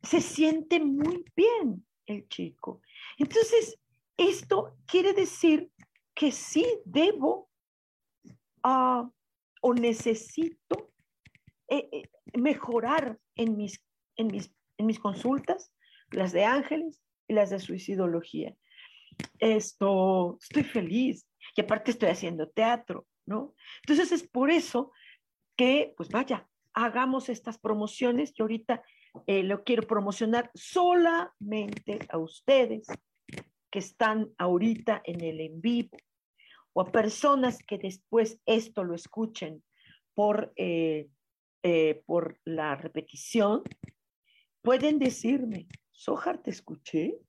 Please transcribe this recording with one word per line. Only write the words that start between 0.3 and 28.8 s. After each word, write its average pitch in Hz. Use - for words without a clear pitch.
muy 302
bien 349
el 208
chico. -
Entonces, 453
esto -
quiere 370
decir 339
que 294
sí -
debo, 320
ah, 254
o 254
necesito, 233
eh, 277
eh, -
mejorar 247
en 226
mis, 208
en 226
mis, 196
en 208
mis 220
consultas, 254
las 185
de 185
ángeles 294
y 220
las 208
de 196
suicidología. 180
Esto, 190
estoy -
feliz. 214
Y 208
aparte 214
estoy 226
haciendo 170
teatro, 226
¿no? 220
Entonces, 330
es -
por 262
eso 277
que, 262
pues 165
vaya, 254
hagamos 247
estas 226
promociones. 240
Yo 226
ahorita, 226